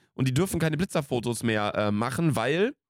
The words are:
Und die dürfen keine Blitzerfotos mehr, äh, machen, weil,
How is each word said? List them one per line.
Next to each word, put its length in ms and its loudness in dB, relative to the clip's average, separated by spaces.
Und 120 0
die 60 2
dürfen 260 0
keine 160 0
Blitzerfotos 680 -2
mehr, 320 0
äh, 160 2
machen, 440 0
weil, 380 0